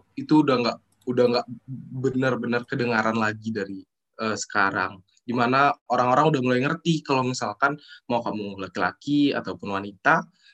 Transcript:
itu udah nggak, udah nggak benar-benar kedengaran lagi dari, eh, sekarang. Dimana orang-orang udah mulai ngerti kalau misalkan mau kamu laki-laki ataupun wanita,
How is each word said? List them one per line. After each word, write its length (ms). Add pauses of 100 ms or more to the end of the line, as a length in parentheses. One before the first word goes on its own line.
(160)
itu 320
udah 160
nggak, 140 (340)
udah 160
nggak 200 (520)
benar-benar 640
kedengaran 560
lagi 320
dari, 320 (400)
eh, 160
sekarang. 640 (260)
Dimana 480 (160)
orang-orang 400
udah 80
mulai 240
ngerti 400
kalau 160
misalkan 560 (320)
mau 160
kamu 320
laki-laki 720
ataupun 480
wanita, 480 (280)